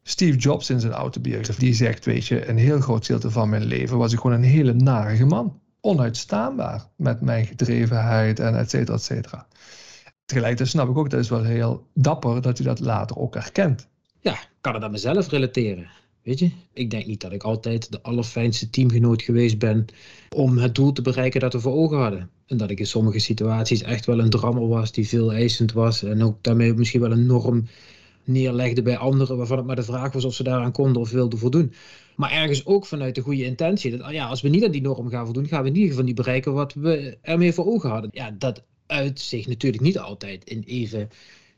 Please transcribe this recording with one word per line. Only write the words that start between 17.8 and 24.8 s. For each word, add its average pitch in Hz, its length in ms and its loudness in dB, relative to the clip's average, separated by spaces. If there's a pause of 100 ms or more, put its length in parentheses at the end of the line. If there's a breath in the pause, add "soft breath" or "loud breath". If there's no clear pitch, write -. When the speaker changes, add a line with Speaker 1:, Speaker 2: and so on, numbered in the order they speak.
Speaker 2:
de 107 100 -12
allerfijnste 117 680 -4
teamgenoot 120 520 4
geweest 117 360 2
ben 110 260 2 (520 loud breath)
om 127 220 4
het 120 160 2
doel 139 180 4
te 135 100 -4
bereiken 127 380 0
dat 127 120 0
we 123 80 -2
voor 127 120 -2
ogen 151 260 2
hadden. 98 320 -2 (160)
En 131 100 -4
dat 107 140 0
ik 98 80 -6
in 104 80 -4
sommige 110 320 2
situaties 110 640 0
echt 117 240 -4
wel 120 120 2
een 113 120 4
drammer 117 380 0
was 113 240 0